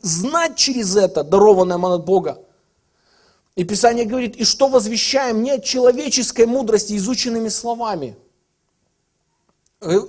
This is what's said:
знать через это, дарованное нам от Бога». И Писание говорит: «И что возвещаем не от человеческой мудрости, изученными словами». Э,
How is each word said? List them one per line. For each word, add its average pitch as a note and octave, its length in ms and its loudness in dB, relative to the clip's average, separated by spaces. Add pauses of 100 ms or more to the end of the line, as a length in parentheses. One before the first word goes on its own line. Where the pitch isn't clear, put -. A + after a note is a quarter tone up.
знать B3+ 520 -2
через A#3 400 -2
это, F3+ 300 2
дарованное F#3 520 6
нам F3+ 100 -2
от F3 180 -2
Бога». E3+ 340 -2 (1160)
И F3+ 80 -2
Писание A#3 400 0
говорит: A#3+ 320 -6
«И A3+ 80 -4
что C4+ 240 2
возвещаем A#3 720 0
не C4 80 -2
от C4+ 140 -2
человеческой B3 840 2
мудрости, A3 500 0
изученными A3+ 520 -4
словами». G#3+ 680 -6 (1600)
Э, F3+ 180 0 (100)